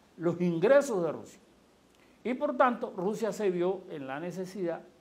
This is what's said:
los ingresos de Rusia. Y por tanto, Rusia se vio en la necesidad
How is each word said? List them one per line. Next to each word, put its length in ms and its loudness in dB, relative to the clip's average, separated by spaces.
los 240 0
ingresos 640 4
de 100 0
Rusia. 280 -12
Y 100 -2
por 220 -2
tanto, 400 2
Rusia 360 -2
se 180 0
vio 400 0
en 160 -10
la 140 -6
necesidad 600 -6